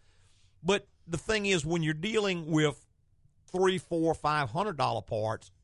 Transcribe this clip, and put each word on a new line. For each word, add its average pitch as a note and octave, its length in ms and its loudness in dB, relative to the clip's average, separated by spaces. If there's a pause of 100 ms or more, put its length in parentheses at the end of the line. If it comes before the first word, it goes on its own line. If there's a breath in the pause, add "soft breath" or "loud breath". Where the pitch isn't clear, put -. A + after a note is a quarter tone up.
(640)
But G3 240 0 (200)
the E3 100 -4
thing G#3+ 300 -2
is, F3 180 2
when E3 180 0
you're D#3 100 0
dealing F3+ 580 -2
with D3+ 340 2 (640)
three, F#3+ 260 2
four, E3 360 0
five D3 380 0
hundred F3+ 260 -2
dollar A#2+ 240 0
parts A2 500 -4 (120)